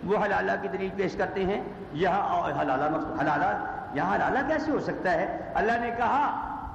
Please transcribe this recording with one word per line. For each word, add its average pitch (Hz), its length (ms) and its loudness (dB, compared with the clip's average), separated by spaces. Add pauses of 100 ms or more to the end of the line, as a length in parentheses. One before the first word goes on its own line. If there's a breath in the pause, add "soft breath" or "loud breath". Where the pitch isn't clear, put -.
وہ 190 220 2
حلالہ 190 260 0 (100)
کی 196 60 -4
دلیل 190 280 -2
پیش 185 200 -2
کرتے 190 300 0
ہیں، 202 160 0 (320)
یہاں 170 680 2
حلالہ 147 360 2
مقصود، - 220 -4
حلالہ، 156 480 2 (260)
یہاں 170 220 0
حلالہ 175 320 2
کیسے 311 240 0
ہو 233 80 2
سکتا 175 320 0
ہے؟ 170 440 0
اللہ 196 160 2
نے 233 260 0
کہا 247 520 0 (260)